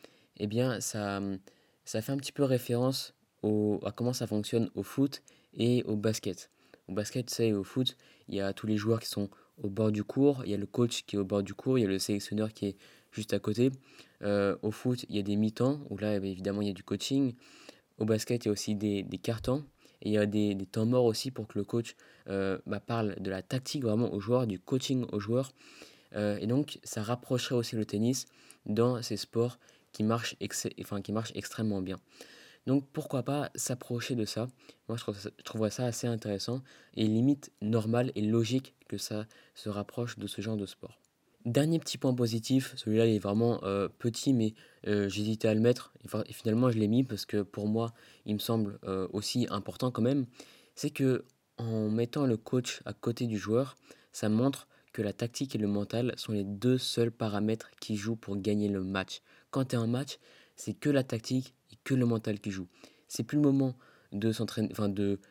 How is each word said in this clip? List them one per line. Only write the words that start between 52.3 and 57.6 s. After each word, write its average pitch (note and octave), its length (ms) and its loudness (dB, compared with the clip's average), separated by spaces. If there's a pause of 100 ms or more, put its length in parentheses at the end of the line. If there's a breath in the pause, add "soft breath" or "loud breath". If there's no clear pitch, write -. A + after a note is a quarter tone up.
coach - 480 -2
à A2+ 80 -8
côté B2 340 -2
du A2 120 0
joueur, A2+ 380 0 (360 loud breath)
ça - 160 -2
montre B2 400 2 (240 soft breath)
que - 80 -6
la G2+ 140 0
tactique B2+ 400 -4
et A2+ 40 0
le G#2 100 2
mental A2 480 0
sont - 160 -6
les G2+ 120 0
deux G2+ 320 2
seuls A#2 360 0
paramètres G#2+ 580 -2 (100)